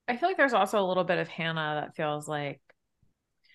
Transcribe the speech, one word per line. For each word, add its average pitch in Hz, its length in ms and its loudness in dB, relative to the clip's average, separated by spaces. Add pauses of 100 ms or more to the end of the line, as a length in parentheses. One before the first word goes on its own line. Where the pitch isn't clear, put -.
I 240 100 -2
feel 349 120 2
like 381 80 -2
there's 277 160 4
also 208 260 2
a 190 80 2
little 185 160 2
bit 175 140 2
of 165 100 0
Hannah 156 540 -2
that - 140 -8
feels 151 320 -4
like, 143 340 -6 (920)